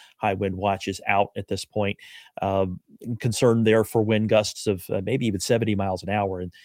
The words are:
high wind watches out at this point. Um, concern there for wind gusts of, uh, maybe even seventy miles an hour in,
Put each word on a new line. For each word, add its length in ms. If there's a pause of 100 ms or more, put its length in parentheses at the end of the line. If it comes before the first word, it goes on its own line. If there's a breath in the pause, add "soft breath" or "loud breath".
(160 soft breath)
high 160
wind 240
watches 500
out 300
at 120
this 180
point. 320 (420 loud breath)
Um, 400 (400)
concern 440
there 200
for 180
wind 280
gusts 360
of, 220
uh, 160
maybe 220
even 140
seventy 340
miles 280
an 60
hour 320
in, 100 (140)